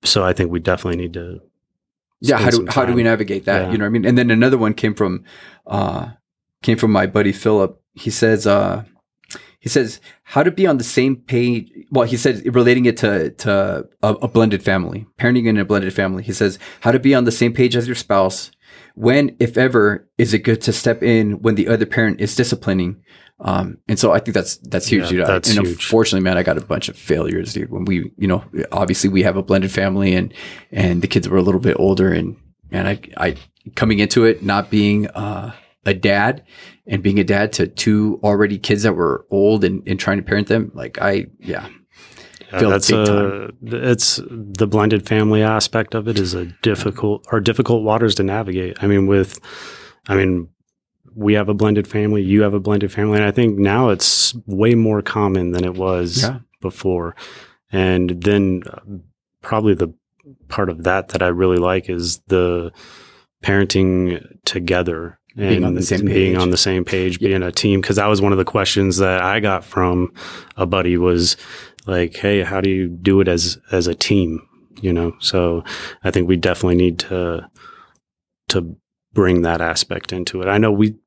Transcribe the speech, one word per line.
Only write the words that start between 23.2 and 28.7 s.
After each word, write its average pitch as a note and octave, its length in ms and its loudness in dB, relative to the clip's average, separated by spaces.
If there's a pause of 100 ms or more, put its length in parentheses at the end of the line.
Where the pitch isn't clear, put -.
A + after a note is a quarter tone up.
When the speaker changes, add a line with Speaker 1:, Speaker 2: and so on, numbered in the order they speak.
Speaker 2:
Um, F#2+ 380 -4 (100)
and G#2 100 0
so G#2+ 140 4
I G#2 80 4
think G#2+ 140 -8
that's, - 240 -2
that's - 280 -6
huge, F#2+ 260 0
Speaker 1:
Yeah, F#2 60 0
Speaker 2:
dude. E2+ 80 0
Speaker 1:
that's F#2 280 2
Speaker 2:
And G2 120 2
Speaker 1:
huge. F2 80 -2 (100)
Speaker 2:
unfortunately, G#2+ 400 2
man, F2+ 140 2
I F2+ 40 0
got E2+ 140 0
a - 80 -4
bunch - 240 -4
of - 80 -12
failures, F2 560 -2
dude. A2 180 -8
When F#2+ 140 -6
we, F#2 320 -2
you G2+ 100 -4
know, F#2 160 0 (300)